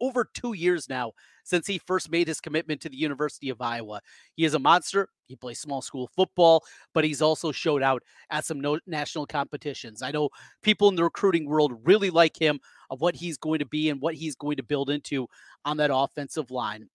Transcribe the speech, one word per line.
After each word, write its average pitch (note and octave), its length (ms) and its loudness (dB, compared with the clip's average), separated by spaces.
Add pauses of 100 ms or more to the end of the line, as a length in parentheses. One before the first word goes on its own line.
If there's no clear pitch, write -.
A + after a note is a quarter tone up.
over C4 340 0
two A#3+ 200 -6
years F3 340 -2
now B2+ 240 -6 (360)
since F3 180 -2
he G3 120 -4
first F3+ 320 -4
made E3 180 2
his D#3+ 120 -6
commitment D3+ 420 -4
to D#3+ 80 -10
the C3 60 -18
University C#3+ 520 -4
of A#2+ 140 -6
Iowa. A2+ 400 -6 (320)
He D#3+ 100 0
is D3+ 80 2
a D3+ 60 2
monster. F3 500 2 (160)
He B2+ 100 -20
plays A#2+ 240 -14
small C#3 220 -8
school B2+ 340 -8
football, E3+ 480 6 (300)
but D#3 120 2
he's D#3 180 -2
also D#3 300 0
showed C#3+ 300 -2
out C3+ 200 0 (280)
at D3+ 140 -4
some D3 160 -8
no-, D3 260 -2
national D3+ 400 -6
competitions. C3+ 760 -8
I C3 80 -6
know D3+ 180 0 (340)
people G#3 260 6
in F#3+ 60 2
the E3+ 100 2
recruiting E3+ 420 2
world D3 260 2 (120)
really G3 260 4
like E3 260 4
him, D3 240 0 (300)
of C3 100 -8
what E3+ 140 2
he's E3+ 220 -8
going D#3 220 -2
to C#3+ 80 -2
be D#3 240 0
and C3+ 100 -4
what D#3+ 140 -2
he's D3 220 -8
going D3 200 -4
to C3+ 60 -6
build C#3 280 -2
into C#3+ 360 -4 (380)
on D3+ 120 -4
that D3 160 2
offensive C3+ 580 -2
line. A2 440 -6